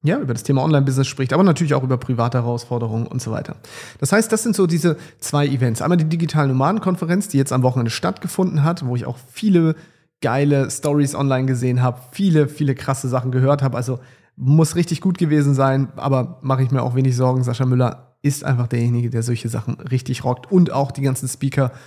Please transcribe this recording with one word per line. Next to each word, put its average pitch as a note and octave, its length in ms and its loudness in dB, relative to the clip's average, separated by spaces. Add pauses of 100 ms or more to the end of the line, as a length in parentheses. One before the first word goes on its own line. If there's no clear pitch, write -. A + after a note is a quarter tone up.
ja, F#3+ 180 0
über B2+ 140 -4
das A#2 100 -8
Thema C3 180 2
Online-Business C3+ 460 2
spricht, C3 240 -4
aber E3 100 2
natürlich E3 320 2
auch C3 80 0
über C3 140 0
private A#2+ 420 -2
Herausforderungen A#2 720 -4
und - 120 -4
so A2+ 120 -8
weiter. G#2 240 -8 (420)
Das C#3+ 140 -2
heißt, A3 180 2
das A3 140 -2
sind A3+ 100 0
so F#3 140 2
diese E3 300 0 (200)
zwei C#3+ 300 -2
Events. B2 340 0
Einmal F3 140 2
die D#3+ 80 2
Digital D#3 420 0
Nomaden-Konferenz, F3 800 0
die C#3 120 -2
jetzt C3+ 140 0
am B2+ 120 2
Wochenende B2 260 0
stattgefunden F3+ 720 -2
hat, D#3+ 240 0
wo B2 80 -2
ich A#2+ 100 -4
auch B2+ 140 -8 (140)
viele E3+ 420 2 (460)
geile C#3 500 2
Stories D3 460 0
online C3 300 0
gesehen B2 360 0
habe, B2+ 200 -2 (100)
viele, D#3+ 340 2
viele C3+ 300 -2
krasse C3+ 320 -4
Sachen B2 240 -2
gehört C3 300 2
habe. C3 140 0
Also B2 220 -4 (380)
muss D#3 400 4
richtig E3+ 240 0
gut F#3 180 0
gewesen D3 360 2
sein, C3+ 420 2
aber C3 460 -2
mache C3 200 0
ich B2 80 0
mir C3 120 0
auch B2 120 -2
wenig C3 220 2
Sorgen. B2+ 260 2
Sascha B2 240 -2
Müller B2+ 560 0
ist C#3 220 -2
einfach B2 240 0
derjenige, A#2+ 420 0
der A2+ 140 -2
solche A#2+ 240 -4
Sachen A2+ 320 -4
richtig B2+ 420 -4
rockt B2+ 300 -4
und F3+ 180 6
auch C3+ 220 -2
die C#3+ 100 -6
ganzen C3+ 240 -2
Speaker C3 460 -2 (140)